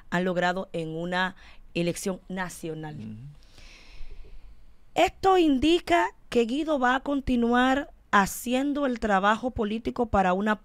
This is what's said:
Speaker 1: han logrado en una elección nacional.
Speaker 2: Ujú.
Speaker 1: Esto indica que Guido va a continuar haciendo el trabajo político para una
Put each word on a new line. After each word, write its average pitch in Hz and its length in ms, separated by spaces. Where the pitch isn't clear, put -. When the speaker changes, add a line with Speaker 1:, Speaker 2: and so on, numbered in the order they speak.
Speaker 1:
han 180 160
logrado 180 480
en 165 160
una 180 460
elección 175 520
nacional. 160 680
Speaker 2:
Ujú. 110 180
Speaker 1:
Esto 370 420
indica 330 720
que 240 160
Guido 285 340
va 247 160
a 269 60
continuar 254 880
haciendo 254 760
el 247 140
trabajo 214 520
político 226 560
para 190 260
una 208 320